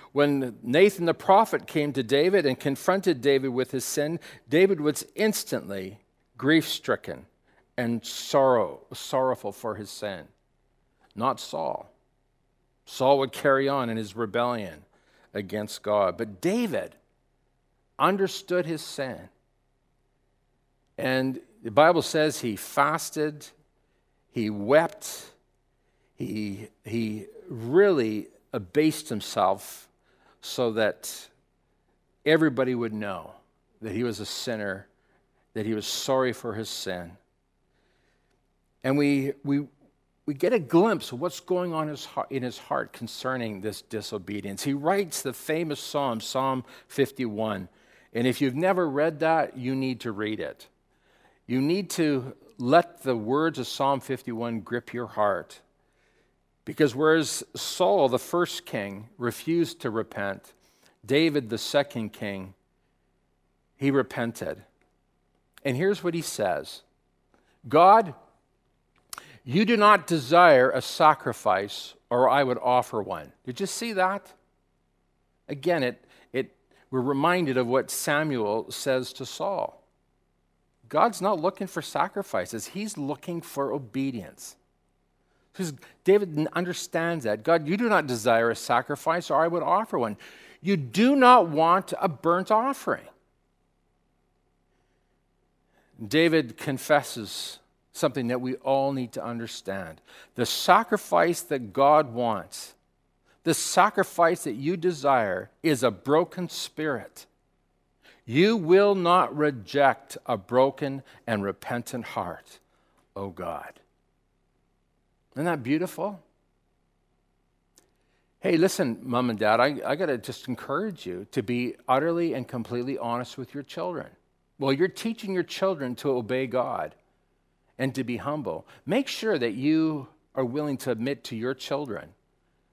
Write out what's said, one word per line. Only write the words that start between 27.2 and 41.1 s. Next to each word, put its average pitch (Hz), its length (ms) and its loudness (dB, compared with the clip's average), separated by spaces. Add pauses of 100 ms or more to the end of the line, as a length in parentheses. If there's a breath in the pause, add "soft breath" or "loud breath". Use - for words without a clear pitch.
really 123 800 2 (240)
abased 147 580 0
himself 98 760 -2 (520 soft breath)
so 120 320 -2
that - 560 -2 (960)
everybody 139 500 4
would 117 200 -4
know 95 380 -8 (500)
that 110 100 -8
he 110 100 -2
was 110 180 -4
a 104 60 -8
sinner, 101 600 -8 (680)
that 110 120 -6
he 110 80 -2
was 104 120 -6
sorry 131 460 0
for 113 220 -8
his 107 140 -8
sin. 90 440 -8 (1700)
And 135 140 0
we, 143 380 2 (100)
we, 143 220 0 (580)
we 147 100 -4
get 180 180 0
a 233 60 2
glimpse 170 540 2